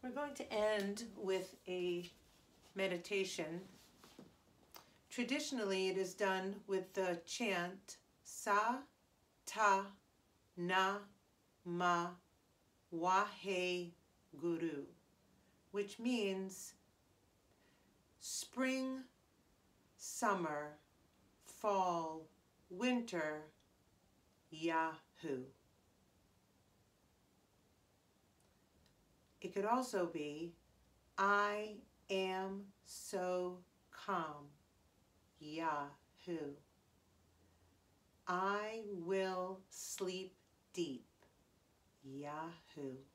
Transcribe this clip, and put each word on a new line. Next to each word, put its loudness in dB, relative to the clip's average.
We're -6
going -4
to -8
end 2
with 0
a -2
meditation. -2
Traditionally, 0
it 2
is 0
done 2
with 0
the 2
chant, -2
Sa 4
Ta 6
Na 4
Ma 4
Wahe 2
Guru, 0
which -2
means 0
spring, -2
summer, 0
fall, 2
winter, 0
Yahoo. -2
It -6
could 2
also 2
be, -4
"I 4
am -2
so -2
calm, -4
Yahoo." -4
"I 0
will 0
sleep -6
deep, -2
Yahoo." -6